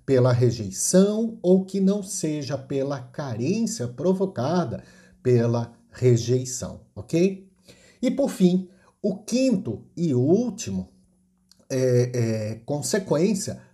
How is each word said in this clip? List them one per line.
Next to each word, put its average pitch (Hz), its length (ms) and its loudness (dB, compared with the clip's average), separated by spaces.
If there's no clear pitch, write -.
pela 127 280 4
rejeição 180 1080 2
ou 185 220 4
que 196 160 -4
não 196 220 2
seja 151 560 -6
pela 139 420 -4
carência 139 880 -4
provocada 170 960 -2
pela 117 500 2
rejeição, 123 920 0
ok? 185 540 -2
E 254 100 0
por 269 180 0
fim, 185 400 2
o 196 160 -2
quinto 240 680 -2
e 160 180 0
último, 127 760 0
é, 127 440 2
é, 110 400 -2
consequência 170 920 -2